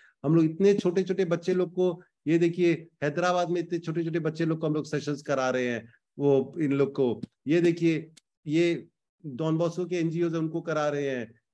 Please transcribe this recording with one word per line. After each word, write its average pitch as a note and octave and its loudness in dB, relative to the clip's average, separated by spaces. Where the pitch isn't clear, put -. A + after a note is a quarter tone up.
हम D#3 4
लोग E3 6
इतने F#3+ 4
छोटे-छोटे F#3 0
बच्चे E3+ 0
लोग F3+ 0
को, F3+ 0
ये E3 4
देखिए, E3+ 2
हैदराबाद F3 0
में F3 -2
इतने E3+ -4
छोटे-छोटे E3 -4
बच्चे D#3+ -2
लोग D#3+ 0
को D#3+ -2
हम D3+ 0
लोग D3+ -4
सेशंस D3 -6
करा C3 0
रहे B2 0
हैं, A#2 -6
वो C#3 2
इन C#3+ 0
लोग C#3 0
को। B2 0
ये E3 2
देखिए, E3 2
ये D#3+ 0
डॉन D#3+ -2
बॉस्को E3+ -2
के F3 -4
एनजीओ E3 0
है, E3 -2
उनको D#3+ -4
करा D3+ -2
रहे C#3+ -2
हैं, A#2+ -6